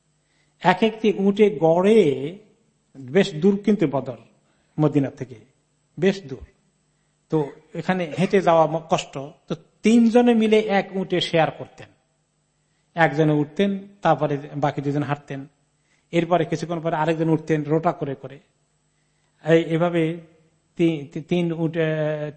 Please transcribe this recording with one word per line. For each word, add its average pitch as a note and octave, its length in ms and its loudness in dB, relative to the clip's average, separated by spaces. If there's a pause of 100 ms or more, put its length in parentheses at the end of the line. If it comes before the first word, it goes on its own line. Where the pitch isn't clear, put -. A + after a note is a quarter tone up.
(600)
এক - 240 2
একটি G#3+ 340 0
উটে G3 440 2
গড়ে E3 800 2 (580)
বেশ C3+ 380 0
দূর, G3 300 2
কিন্তু G3+ 260 0
বদর C3 260 -8 (600)
মদিনা C#3 300 2
থেকে A#2+ 260 -14 (640)
বেশ F#3+ 240 0
দূর, C3 220 -16 (840)
তো D#3 200 -2 (240)
এখানে F3 460 -6
হেঁটে F#3+ 220 2
যাওয়া E3 260 4
ম-, E3 220 -6
কষ্ট। - 280 -4 (300)
তো D#3+ 80 -8 (280)
তিনজনে A#3 500 6
মিলে A3 260 4
এক G3 340 -2
উটে F3+ 280 -2
শেয়ার D#3 300 0
করতেন, - 360 -16 (1080)
একজনে D#3 380 2
উঠতেন, G3 540 -2 (140)
তারপরে D3+ 360 0 (180)
বাকি C#3+ 260 -4
দুজন C#3+ 220 -2
হাঁটতেন, C#3 440 -10 (640)
এরপরে E3+ 340 0
কিছুক্ষণ E3 340 -6
পরে D#3+ 160 -4
আরেকজন D#3+ 340 0
উঠতেন D#3 340 0
রোটা D#3+ 280 0
করে C#3 240 -6
করে। C#3 240 -16 (1040)
এই, E3 180 4
এভাবে E3 580 -2 (540)
তি-, D#3+ 380 0
তি-, D#3+ 100 -10
তিন E3+ 280 -2
উট, E3 260 -4
আহ, D3+ 600 -2